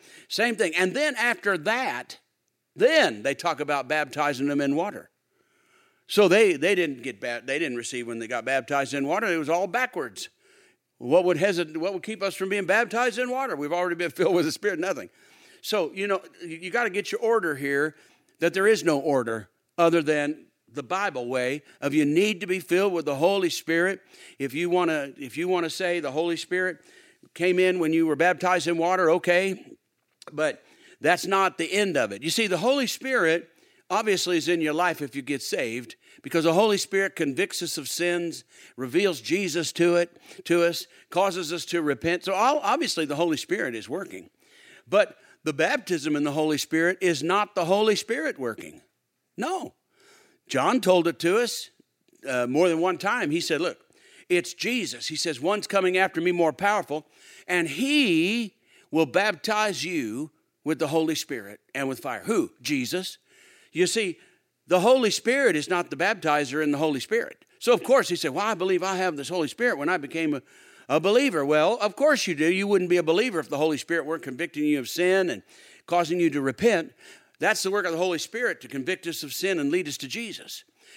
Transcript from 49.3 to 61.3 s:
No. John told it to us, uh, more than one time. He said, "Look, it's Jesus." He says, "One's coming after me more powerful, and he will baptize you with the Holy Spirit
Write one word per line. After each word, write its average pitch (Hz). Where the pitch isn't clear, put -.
No. 320
John 226
told 185
it -
to 185
us, -
uh, 127
more 156
than 165
one 175
time. 196
He 165
said, 156
"Look, 175
it's 175
Jesus." 196
He 156
says, 147
"One's 185
coming 185
after 185
me 180
more 170
powerful, 185
and 175
he 208
will 160
baptize 196
you 147
with 151
the 156
Holy 160
Spirit 104